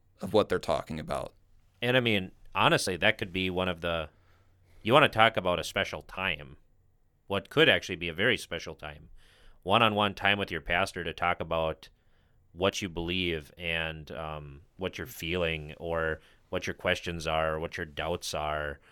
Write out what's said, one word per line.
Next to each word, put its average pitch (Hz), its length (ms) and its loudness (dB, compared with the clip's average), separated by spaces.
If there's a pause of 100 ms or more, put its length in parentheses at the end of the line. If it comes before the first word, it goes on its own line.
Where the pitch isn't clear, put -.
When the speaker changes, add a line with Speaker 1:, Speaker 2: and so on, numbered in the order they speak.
(200)
Speaker 1:
of - 120 -8
what 101 160 6
they're 92 100 2
talking 78 420 -2
about. 73 320 -6 (480)
Speaker 2:
And, 123 160 2
I 131 40 6
mean, 104 300 2 (240)
honestly, 107 420 4
that 101 220 4
could 95 140 -6
be 92 180 0
one 90 180 0
of 85 120 -2
the, 82 280 -2 (760)
you 107 100 2
wanna 143 160 8
talk 110 280 6
about 90 220 2
a 78 60 -4
special 90 380 -4
time. 76 540 -6 (720)
What 98 240 -4
could 151 180 4
actually 92 280 2
be 85 120 -6
a 80 60 -6
very 104 220 2
special 82 380 -8
time. 76 340 -16 (560)
One-on-one 104 500 4
time 101 240 2
with 98 120 -4
your 82 100 -4
pastor 87 440 -2
to 82 80 -6
talk 87 280 0
about 80 480 -2 (640)
what 95 300 0
you 98 60 -4
believe 85 680 -2
and, 80 560 -4
um, 73 480 -10 (160)
what 92 220 -6
you're 82 80 -8
feeling 80 720 -2
or 82 420 -2 (280)
what 92 180 -4
your 92 80 -6
questions 85 520 -2
are, 80 340 0
what 82 160 -8
your 85 100 -6
doubts 78 480 -6
are, 76 460 -4 (120)